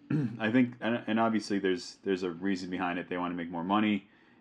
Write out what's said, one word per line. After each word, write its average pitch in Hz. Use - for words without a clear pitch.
<clears throat> 139
I 110
think, 123
and, 117
and 110
obviously 110
there's, 92
there's 95
a 92
reason 90
behind 90
it. 85
They 90
wanna 87
make 85
more 85
money. 104